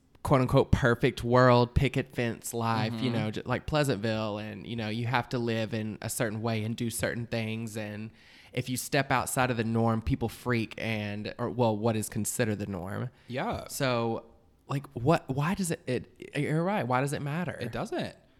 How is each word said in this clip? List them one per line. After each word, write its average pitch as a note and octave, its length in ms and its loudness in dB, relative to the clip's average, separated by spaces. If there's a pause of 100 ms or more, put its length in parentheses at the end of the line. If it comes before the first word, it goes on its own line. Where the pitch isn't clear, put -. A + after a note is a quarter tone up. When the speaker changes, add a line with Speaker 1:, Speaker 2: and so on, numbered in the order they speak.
(240)
Speaker 1:
quote C#3+ 160 4
unquote, B2+ 320 4
perfect A#2+ 540 2
world, B2 500 6
picket C3 400 0
fence - 380 -4
life, A2+ 480 0
you B2+ 100 0
Speaker 2:
Mm-hmm. - 80 -2
Speaker 1:
know, G#2+ 120 0
j-, G#2 120 -6
like A#2+ 220 -2
Pleasantville. A2 720 0
And, G#2 280 -10
you A#2 120 -6
know, A2 100 -4
you A2+ 200 -2
have A#2+ 220 0
to C3 80 -2
live A2+ 360 0
in A2 280 -4
a - 80 -4
certain A2 320 -2
way A2+ 220 0
and A2+ 140 -2
do A#2+ 120 -2
certain A2 360 -4
things. A2+ 500 -4
And G#2+ 360 -8 (420)
if B2 160 -4
you B2+ 80 -2
step C#3 340 0
outside B2+ 400 2
of A#2 60 0
the A2+ 80 0
norm, A2+ 360 2
people B2 280 0
freak A#2 480 -2
and, G#2 600 -4
or, A#2 120 -2
well, A2+ 260 4
what A2 220 2
is G#2 100 -2
considered G#2+ 520 -2
the G#2 80 -4
norm. G2+ 420 -6 (180)
Speaker 2:
Yeah. C#3 400 -6
Speaker 1:
So A#2 560 0 (460)
like, C#3 240 -4
what, C3 360 2
why C#3+ 260 0
does F3+ 160 -2
it, - 160 -4
it, - 500 -6
you're D3 260 0
right. F#3 240 0
Why B2 140 2
does C#3+ 120 0
it - 80 -4
matter? C#3+ 380 -4
Speaker 2:
It A2+ 120 -6
doesn't. F3 440 -6 (240)